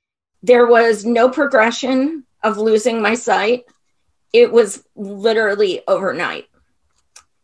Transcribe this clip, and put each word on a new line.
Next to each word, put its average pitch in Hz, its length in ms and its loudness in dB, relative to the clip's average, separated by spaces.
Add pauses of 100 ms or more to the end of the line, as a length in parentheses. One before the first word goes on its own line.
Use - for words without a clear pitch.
(440)
There 240 220 4
was 226 400 2
no 233 240 2
progression 262 920 -2 (180)
of 208 160 -4
losing 220 420 0
my 208 140 -2
sight. 220 520 -2 (680)
It 233 180 4
was 220 320 0 (120)
literally 202 920 -2
overnight. 165 600 -4 (960)